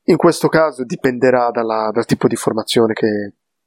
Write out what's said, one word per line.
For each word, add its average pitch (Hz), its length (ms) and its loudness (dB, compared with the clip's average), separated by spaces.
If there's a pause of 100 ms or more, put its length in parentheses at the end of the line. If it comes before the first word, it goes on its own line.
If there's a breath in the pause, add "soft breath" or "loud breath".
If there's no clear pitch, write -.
in 175 100 4
questo 160 320 2
caso 151 360 0
dipenderà 123 640 0
dalla, 110 420 -2
dal 113 120 -2
tipo - 220 -2
di 117 100 2
formazione 110 580 0
che 104 400 -4 (320)